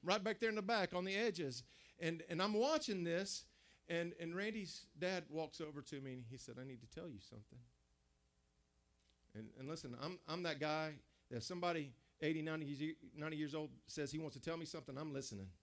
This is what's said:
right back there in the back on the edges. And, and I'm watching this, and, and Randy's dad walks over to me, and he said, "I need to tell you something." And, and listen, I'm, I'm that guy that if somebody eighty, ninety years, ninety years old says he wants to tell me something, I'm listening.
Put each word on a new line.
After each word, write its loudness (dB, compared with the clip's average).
right 6
back 2
there 6
in 4
the 2
back 4
on 2
the 2
edges. 2
And, 2
and 2
I'm 6
watching 6
this, 2
and, 2
and -2
Randy's -2
dad 2
walks -2
over -4
to -6
me, -4
and -6
he -8
said, -10
"I -6
need -10
to -16
tell -8
you -8
something." -16
And, -6
and -6
listen, -6
I'm, -4
I'm 0
that 0
guy 2
that -2
if -2
somebody 0
eighty, 4
ninety 0
years, 0
ninety -2
years 0
old -2
says -2
he 0
wants -2
to -10
tell 0
me -4
something, -6
I'm -2
listening. -2